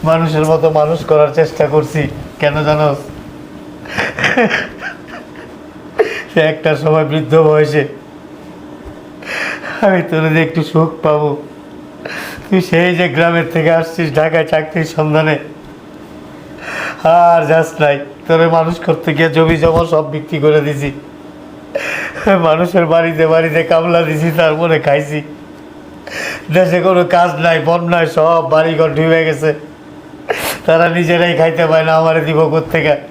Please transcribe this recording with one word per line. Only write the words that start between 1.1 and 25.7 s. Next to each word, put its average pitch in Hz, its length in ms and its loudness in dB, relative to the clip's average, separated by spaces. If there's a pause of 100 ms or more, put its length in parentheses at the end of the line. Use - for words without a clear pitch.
চেষ্টা 156 340 0
করছি। 151 280 0 (400)
কেন 147 140 0 (120)
জানোস? 151 320 0 (3250)
সে 165 80 2 (120)
একটা 156 200 -2 (120)
সময় 156 280 2
বৃদ্ধ 147 220 -2 (160)
বয়সে 151 340 2 (2000)
আমি 185 220 2
তোরে 160 260 0
যে 165 120 2
একটু 160 140 -4 (100)
সুখ 160 180 2 (140)
পাবো, 151 260 2 (1160)
তুই 190 140 2 (100)
সেই 175 300 2
যে 180 60 2 (100)
গ্রামের 170 380 2
থেকে 160 260 2
আসছিস 165 280 -4 (120)
ঢাকায় 160 320 2
চাকরির 156 440 -2
সন্ধানে, 156 400 2 (1800)
আর 170 220 6 (120)
যাস 160 180 2 (140)
নাই। 143 120 2 (320)
তোরে 165 200 4 (100)
মানুষ 165 180 0 (120)
করতে 165 300 -2
গিয়ে 165 180 2
জমি 160 280 4
জমা 165 200 2 (100)
সব 151 200 2
বিক্রি 156 320 -8
করে 151 220 6
দিছি, 143 220 -4 (1600)
মানুষের 170 460 2
বাড়িতে 165 300 2 (100)
বাড়িতে 165 280 2 (100)
কামলা 170 360 2
দিছি, 156 220 0 (100)
তারপরে 160 360 2 (120)
খাইছি। 147 320 0 (1400)